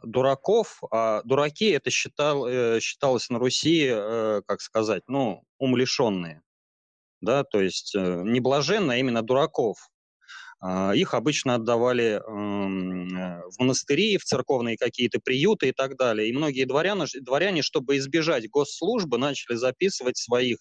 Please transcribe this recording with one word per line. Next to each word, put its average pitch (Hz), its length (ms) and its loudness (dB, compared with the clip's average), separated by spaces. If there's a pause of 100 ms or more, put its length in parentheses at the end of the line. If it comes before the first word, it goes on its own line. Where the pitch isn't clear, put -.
дураков. 135 840 0
А 113 340 2
дураки 143 460 0
это 139 200 0
считал-, 147 580 -2
э, 117 320 2
считалось - 500 0
на 120 80 -2
Руси, 147 540 2
э, 110 540 0
как - 160 -4
сказать, 110 460 0
ну, 127 340 0 (160)
умалишенные. 117 800 0 (800)
Да, 143 220 2
то 104 160 0
есть, - 360 -2
э, 90 280 0
не 117 160 2
блаженные, 139 560 0
а 123 40 2
именно 120 220 0
дураков. 127 560 0 (840)
А, 95 340 -2
их 139 200 0
обычно 123 420 0
отдавали, 117 720 2
эм, 95 920 -4
э, 90 340 -8
в - 100 -10
монастыри, 143 580 2
в - 60 -6
церковные 123 540 -2
какие-то 120 420 -2
приюты 143 480 2
и 127 40 0
так 135 240 -4
далее. 113 340 2
И - 20 -2
многие 135 340 0
дворяны 160 400 0
ж-, 131 160 -10
дворяне, 147 400 0
чтобы 139 360 0
избежать 139 520 0
госслужбы, 160 680 0
начали 131 380 -2
записывать 127 640 -2
своих 123 420 0